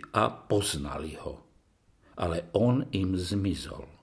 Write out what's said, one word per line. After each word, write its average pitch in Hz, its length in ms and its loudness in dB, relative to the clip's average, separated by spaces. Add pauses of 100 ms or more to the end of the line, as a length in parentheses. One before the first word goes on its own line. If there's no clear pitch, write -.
(140)
a 110 160 4
poznali 76 880 -2
ho. - 160 -8 (880)
Ale 85 320 -2
on 123 400 4
im 92 240 2
zmizol. 98 640 -2 (200)